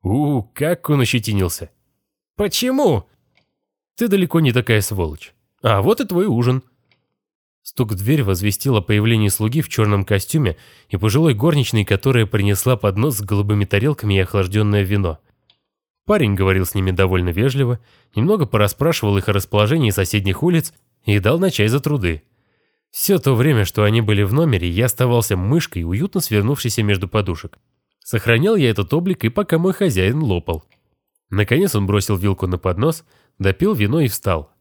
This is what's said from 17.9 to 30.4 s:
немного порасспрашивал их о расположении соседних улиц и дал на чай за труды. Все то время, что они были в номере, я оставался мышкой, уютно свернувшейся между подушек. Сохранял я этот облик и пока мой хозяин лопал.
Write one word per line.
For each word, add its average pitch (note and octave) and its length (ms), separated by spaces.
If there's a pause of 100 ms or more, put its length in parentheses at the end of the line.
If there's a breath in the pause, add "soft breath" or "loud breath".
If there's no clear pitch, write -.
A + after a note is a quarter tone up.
немного F#3 300
порасспрашивал G#2 720
их G2 100
о G2+ 60
расположении G#2+ 560
соседних G2 540
улиц E3 300 (300)
и G#2 160
дал A#2+ 200
на F#3 120
чай G#2+ 160
за C3 140
труды. F#2 420 (680)
Все - 280
то C3+ 160
время, A#2 300
что G#2+ 180
они G#2+ 160
были G#2 240
в G2 80
номере, A#2+ 380
я G2+ 160
оставался A#2+ 500
мышкой, F#2+ 480
уютно C3 380
свернувшейся G#2+ 640
между F#2+ 260
подушек. F#2 480 (520)
Сохранял A#2+ 460
я C#3 140
этот G2+ 240
облик F3 320
и A#2 40
пока F3+ 280
мой F3+ 160
хозяин B2 500
лопал. F2 400 (680)